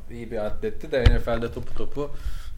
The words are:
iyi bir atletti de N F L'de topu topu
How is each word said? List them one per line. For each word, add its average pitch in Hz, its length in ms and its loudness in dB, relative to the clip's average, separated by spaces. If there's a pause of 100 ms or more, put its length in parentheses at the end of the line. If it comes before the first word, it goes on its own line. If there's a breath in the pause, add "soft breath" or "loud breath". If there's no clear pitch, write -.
(120)
iyi 117 180 -12
bir 113 60 -6
atletti - 560 -2
de 127 160 2
N 113 100 8
F 113 120 2
L'de 117 220 -2
topu - 220 -2
topu 135 360 2 (480 soft breath)